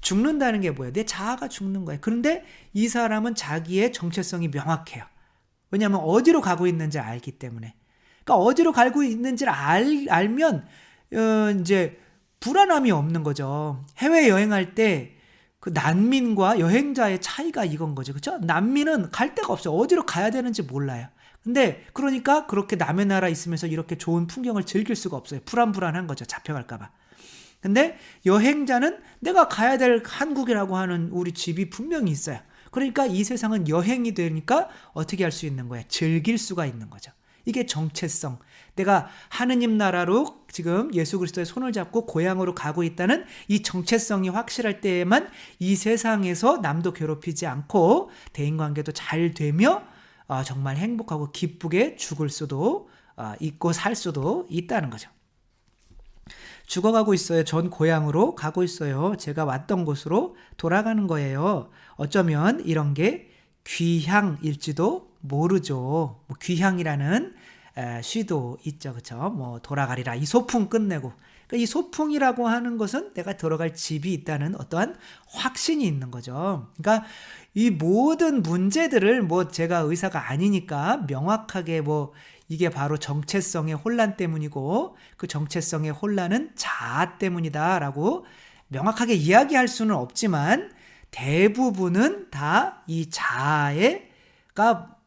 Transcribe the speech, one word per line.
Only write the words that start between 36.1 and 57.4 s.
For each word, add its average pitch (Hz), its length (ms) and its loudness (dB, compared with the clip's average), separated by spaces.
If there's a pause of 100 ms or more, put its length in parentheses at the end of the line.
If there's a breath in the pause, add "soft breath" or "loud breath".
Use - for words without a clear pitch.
수가 175 260 -4
있는 113 240 -8
거죠. 98 220 -20 (340 soft breath)
이게 240 200 -2
정체성. 151 760 -6 (360 soft breath)
내가 190 340 2 (200 loud breath)
하느님 240 480 2
나라로 190 760 0
지금 185 420 -2
예수 170 260 0
그리스도의 175 260 -4
손을 247 260 -6
잡고 214 340 -2
고향으로 185 500 0
가고 156 280 -4
있다는 180 420 0 (220 loud breath)
이 208 160 2
정체성이 190 640 -2
확실할 214 500 -4
때에만 190 480 2 (320 loud breath)
이 190 160 2
세상에서 214 840 2
남도 170 360 -2
괴롭히지 156 540 -6
않고 170 640 4 (220 loud breath)
대인관계도 151 580 -4
잘 165 420 -2
되며, 180 500 2 (440 loud breath)
어, 135 160 -4
정말 135 340 -4
행복하고 175 540 -4
기쁘게 180 640 -2
죽을 147 340 -6
수도, 156 600 -4 (280 soft breath)
어, 110 220 -10
있고 165 340 -2
살 208 220 -2
수도 180 540 -4
있다는 170 400 -4
거죠. 110 200 -16 (1600 loud breath)
"죽어가고 214 460 4
있어요. 170 300 2